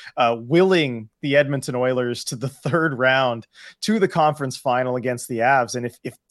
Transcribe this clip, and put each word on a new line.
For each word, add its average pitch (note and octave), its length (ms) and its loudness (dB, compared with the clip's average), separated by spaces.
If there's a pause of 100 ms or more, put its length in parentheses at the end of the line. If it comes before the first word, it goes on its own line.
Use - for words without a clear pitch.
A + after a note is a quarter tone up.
(160)
uh, A#2 220 2
willing C#3 720 2 (100)
the C#3 160 0
Edmonton C#3 380 0
Oilers B2 500 -2
to - 120 -10
the B2 120 -6
third D3+ 500 -2
round, B2+ 480 2 (360)
to A3 160 0
the F#3 100 2
conference D3 480 0
final B2+ 400 -2
against B2 320 -6
the A#2 120 -4
Avs. B2 340 2
And B2 100 -6
if, A#2+ 180 -8
if B2+ 140 -12 (140)